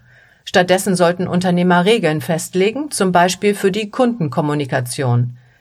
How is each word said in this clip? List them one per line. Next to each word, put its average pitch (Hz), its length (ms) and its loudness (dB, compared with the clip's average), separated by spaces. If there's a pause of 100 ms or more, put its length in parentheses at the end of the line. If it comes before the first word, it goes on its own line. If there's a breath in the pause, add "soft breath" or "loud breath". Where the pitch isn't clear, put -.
(440 soft breath)
Stattdessen 185 540 2
sollten 175 320 0
Unternehmer 180 560 2
Regeln 175 340 2
festlegen, 202 720 -4
zum 185 220 0
Beispiel 185 420 2
für 196 160 0
die 208 180 -6
Kundenkommunikation. 147 1500 -2 (240 soft breath)